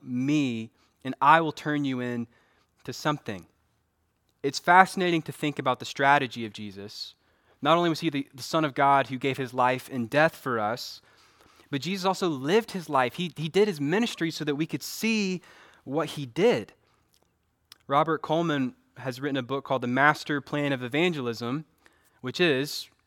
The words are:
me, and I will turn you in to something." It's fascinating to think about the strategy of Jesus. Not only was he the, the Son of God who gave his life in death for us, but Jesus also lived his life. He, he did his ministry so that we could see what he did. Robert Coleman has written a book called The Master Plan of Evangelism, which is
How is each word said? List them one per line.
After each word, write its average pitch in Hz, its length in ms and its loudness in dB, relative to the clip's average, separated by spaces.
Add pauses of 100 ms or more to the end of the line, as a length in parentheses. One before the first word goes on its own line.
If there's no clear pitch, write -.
me, 131 640 -2 (340)
and 127 160 -8
I 156 220 8
will 156 100 -2
turn 147 320 -4
you 131 160 -2
in 120 280 -4 (560)
to 131 100 -10
something." 117 540 -6 (960)
It's 139 160 -4
fascinating 180 640 4
to - 80 -10
think 147 260 -4
about 131 220 -2
the 120 60 -12
strategy 139 600 2
of 104 80 -12
Jesus. 101 600 -14 (440)
Not 156 180 4
only 175 120 2
was 156 120 -2
he 160 100 -2
the, 139 240 -6
the 123 80 -14
Son 160 220 0
of 135 100 -6
God 139 320 4
who 131 100 -8
gave 135 200 -2
his 127 160 -8
life 127 360 0
in 120 180 -4
death 151 280 4
for 120 240 -4
us, 107 420 -4 (680)
but 139 100 -4
Jesus 185 240 -4
also 190 220 0
lived 160 440 0
his 170 180 -8
life. 131 260 2
He, - 220 -6
he 156 100 -4
did 196 200 4
his 160 120 -4
ministry 170 500 0
so 156 140 -8
that 147 120 0
we 156 120 -2
could 147 160 -6
see 208 580 -2 (440)
what 147 240 -4
he 143 160 -8
did. 151 480 0 (1120)
Robert 151 340 2
Coleman 151 540 0 (220)
has 127 240 -8
written 139 160 -2
a 131 60 0
book 135 200 -6
called 131 180 0
The 123 60 -4
Master 143 540 2
Plan 147 320 -2
of 127 100 -4
Evangelism, 131 800 -2 (560)
which 127 180 -8
is 147 500 0 (180)